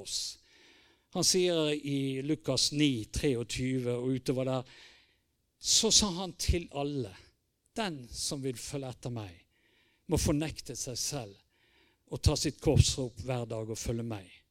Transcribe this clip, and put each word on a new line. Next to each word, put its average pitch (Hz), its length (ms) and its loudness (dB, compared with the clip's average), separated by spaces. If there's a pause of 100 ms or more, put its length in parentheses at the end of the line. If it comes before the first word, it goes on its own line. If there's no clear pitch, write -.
oss. - 340 -6 (800)
Han 165 100 2
sier 170 480 4
i 139 480 -2
Lukas 143 480 0
ni 143 400 2
treogtyve 127 880 0
og 127 160 0
utover 127 320 -2
der, 131 220 -2 (880)
så - 320 4
sa 202 300 6
han 180 180 -8
til - 320 0
alle: 139 400 -4 (640)
"Den 170 300 -4 (100)
som 139 300 -4
vil 127 160 -4
følge 135 340 -8
etter - 160 -8
meg, 107 220 -8 (720)
må 160 160 2
fornekte 147 560 -2
seg 123 220 -6
selv 110 340 -6 (800)
og - 80 -6
ta 151 160 6
sitt - 240 -2
kors - 400 6
opp 123 240 -6
hver 123 240 -4
dag 110 180 -6
og 110 80 -6
følge 117 300 -4
meg. 101 240 -8 (200)